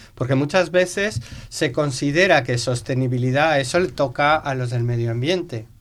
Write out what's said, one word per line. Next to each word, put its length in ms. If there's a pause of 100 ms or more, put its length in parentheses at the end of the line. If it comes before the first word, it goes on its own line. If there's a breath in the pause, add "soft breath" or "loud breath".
(160 loud breath)
Porque 200
muchas 360
veces 500 (260 loud breath)
se 240
considera 720
que 140
sostenibilidad, 1040
eso 180
le 100
toca 460
a 200
los 160
del 120
medio 280
ambiente 560 (140)